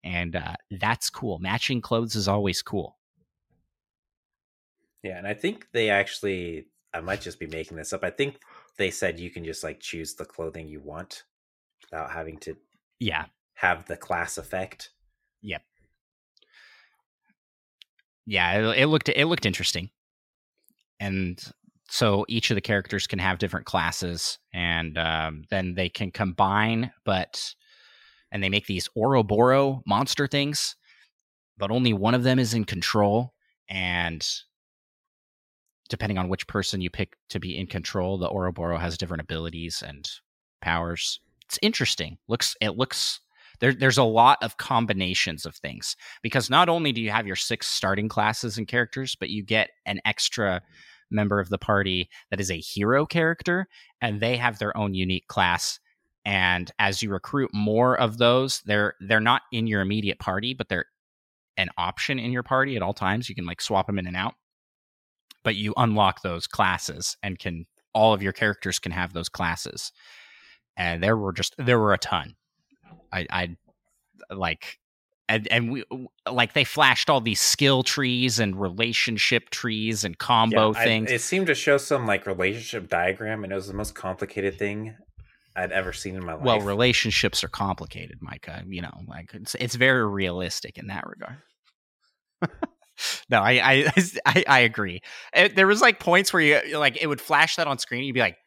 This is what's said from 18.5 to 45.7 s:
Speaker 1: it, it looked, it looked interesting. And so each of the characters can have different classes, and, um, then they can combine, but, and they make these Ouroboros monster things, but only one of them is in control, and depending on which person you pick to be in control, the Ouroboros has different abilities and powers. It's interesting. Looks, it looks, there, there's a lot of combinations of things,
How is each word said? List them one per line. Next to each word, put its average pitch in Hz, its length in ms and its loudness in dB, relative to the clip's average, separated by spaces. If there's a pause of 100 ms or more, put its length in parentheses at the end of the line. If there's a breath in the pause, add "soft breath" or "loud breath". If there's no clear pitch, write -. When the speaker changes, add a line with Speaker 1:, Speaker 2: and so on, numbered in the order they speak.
Speaker 1:
it, 127 100 4
it 143 40 6
looked, 156 220 2
it 147 180 2
looked 165 200 0
interesting. 90 440 -2 (1120)
And 95 420 -4 (460)
so 104 400 2
each 117 220 -2
of 120 40 2
the 98 60 0
characters 98 480 -2
can 98 100 -6
have 92 200 0
different 92 280 -4
classes, 85 720 -4 (140)
and, 82 440 -2
um, 80 540 -2
then 92 240 -2
they 90 140 -2
can 95 240 -6
combine, 107 800 0 (120)
but, - 500 -4 (760 soft breath)
and 101 120 -4
they 95 60 0
make 104 180 0
these 92 300 -4
Ouroboros 127 880 4
monster 127 440 0
things, 143 480 -2 (800 soft breath)
but 101 140 -4
only 123 200 4
one 107 220 2
of 123 80 2
them 127 160 4
is 117 160 0
in 110 100 0
control, 104 720 0 (340)
and 87 580 -4 (1700)
depending 104 260 -2
on 90 100 0
which 92 200 -4
person 101 320 -2
you 87 100 -4
pick - 260 -6 (120)
to - 100 -8
be 80 180 -8
in 90 120 -6
control, 95 500 -4
the 87 100 -2
Ouroboros 87 520 -2
has 85 180 -4
different 85 220 -6
abilities 82 640 -8
and 73 240 -14 (500)
powers. 85 600 -2 (240)
It's - 180 -8
interesting. 110 640 -2
Looks, - 340 -2
it 107 100 2
looks, - 500 -4 (400 soft breath)
there, 131 140 6
there's 131 240 4
a 135 40 6
lot 117 400 8
of 110 140 -6
combinations 95 880 0
of 73 80 -10
things, - 400 -8 (280 loud breath)